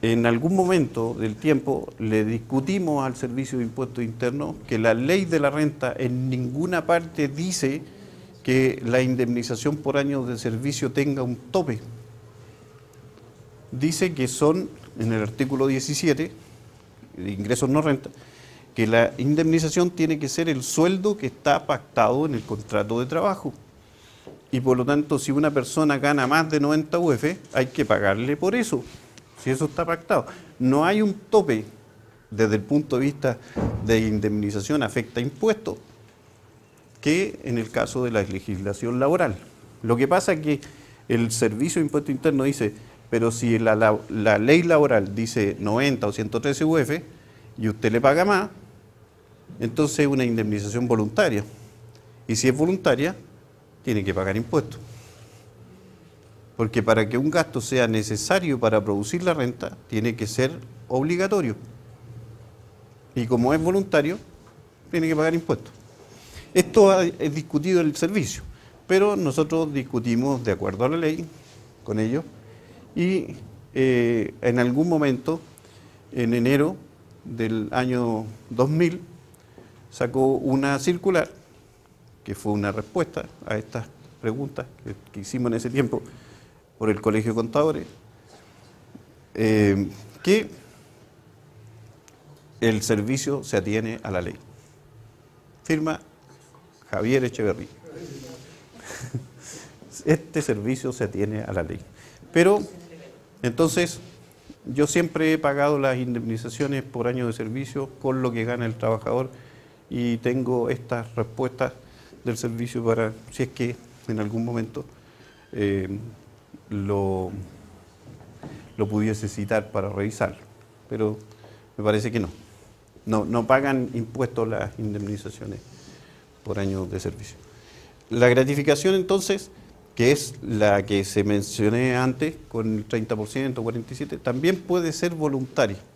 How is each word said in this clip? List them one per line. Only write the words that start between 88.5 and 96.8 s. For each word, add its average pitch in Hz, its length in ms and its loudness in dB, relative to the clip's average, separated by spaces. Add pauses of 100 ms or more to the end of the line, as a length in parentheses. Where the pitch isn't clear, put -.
eh, 104 540 4 (340)
que 208 260 2 (2000)
el 110 220 2
servicio 127 640 -2
se - 120 -4
atiene 110 460 -2
a 110 80 -8
la 92 120 -2
ley. 87 120 -8 (1300)
Firma 156 360 -2 (920)